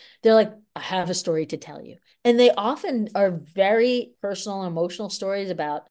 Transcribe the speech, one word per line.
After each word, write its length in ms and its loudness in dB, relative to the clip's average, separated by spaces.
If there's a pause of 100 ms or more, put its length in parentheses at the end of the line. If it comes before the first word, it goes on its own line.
(220)
they're 120 6
like, 180 4 (240)
"I 40 -12
have 280 -4
a 60 -2
story 320 -2
to 100 -8
tell 260 -14
you." 140 -20 (280)
And 140 4
they 120 8
often 640 -2
are 160 2
very 880 0
personal, 440 -6
emotional 440 -6
stories 420 -6
about 400 -6